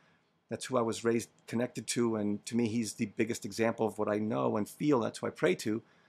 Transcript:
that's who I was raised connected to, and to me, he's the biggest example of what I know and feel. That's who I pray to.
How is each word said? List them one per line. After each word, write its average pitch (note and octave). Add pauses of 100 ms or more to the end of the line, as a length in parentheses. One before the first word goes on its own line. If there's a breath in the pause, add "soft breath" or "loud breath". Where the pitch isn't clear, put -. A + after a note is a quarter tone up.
(480 soft breath)
that's -
who C3
I A#2+
was G#2
raised A#2 (180)
connected A#2+
to, A#2
and G#2
to A#2
me, A#2
he's A2
the A2+
biggest A2
example A2+
of G2+
what G#2+
I G#2
know A#2
and G#2+
feel. D3
That's G#2+
who -
I G#2+
pray F3
to. A2 (260 soft breath)